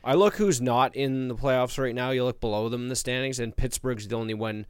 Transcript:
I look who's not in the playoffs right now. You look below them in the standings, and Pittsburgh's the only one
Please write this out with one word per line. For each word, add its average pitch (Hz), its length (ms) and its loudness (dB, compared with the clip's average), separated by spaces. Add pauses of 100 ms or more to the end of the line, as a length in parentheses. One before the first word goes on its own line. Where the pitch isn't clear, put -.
I 131 120 2
look 202 220 6
who's 190 240 2
not 123 360 2
in 131 320 -2
the 123 60 -4
playoffs 127 440 0
right 127 160 -2
now. 127 160 -2
You 127 140 2
look 123 160 -2
below 110 280 0
them 120 160 -4
in 123 40 -6
the 127 80 -4
standings, 127 420 -4
and 117 180 -4
Pittsburgh's 120 520 -2
the 113 80 -4
only 113 180 -4
one 107 360 -4